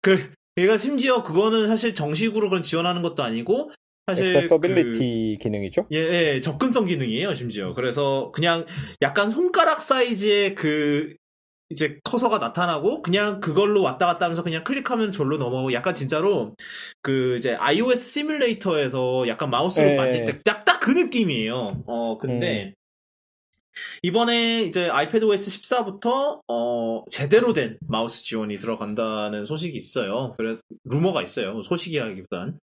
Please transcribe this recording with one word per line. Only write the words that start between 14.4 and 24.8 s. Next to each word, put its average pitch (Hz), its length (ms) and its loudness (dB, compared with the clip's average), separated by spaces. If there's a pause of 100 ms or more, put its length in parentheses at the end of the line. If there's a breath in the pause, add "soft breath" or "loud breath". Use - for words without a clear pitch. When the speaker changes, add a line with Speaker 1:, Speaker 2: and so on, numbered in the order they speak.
Speaker 1:
그냥 165 220 -4
클릭하면 254 480 -2
절로 135 240 0
넘어가고 131 340 -2
약간 123 240 0
진짜로 151 580 0 (480 loud breath)
그 127 360 0
이제 120 180 -2
아이오에스 233 540 2
시뮬레이터에서 170 1200 0
약간 123 200 -4
마우스로 151 420 4
Speaker 2:
예. 143 40 4
Speaker 1:
만질 127 300 2
때 - 180 -4
딱, - 220 0
딱 - 180 4
그 - 80 2
느낌이에요. 127 960 0
어, 117 300 -4
근데 127 480 -2
Speaker 2:
음. 98 80 -14 (1300 loud breath)
Speaker 1:
이번에 233 600 2
이제 175 260 -2